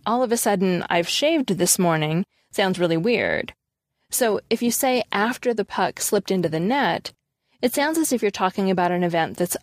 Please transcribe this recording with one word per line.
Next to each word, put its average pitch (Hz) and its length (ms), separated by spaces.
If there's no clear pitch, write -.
all 240 180
of 226 100
a 233 40
sudden, 190 540
"I've 170 180
shaved 285 480
this 180 220
morning" 160 460
sounds 190 280
really 170 180
weird. 160 580
So 220 300
if 226 120
you 240 80
say, 254 320
"After 226 420
the 208 100
puck - 360
slipped - 300
into 180 180
the 160 120
net," 208 520
it 247 120
sounds 302 240
as 311 140
if 233 100
you're 208 80
talking 190 400
about 180 220
an 175 120
event 165 320
that's 175 260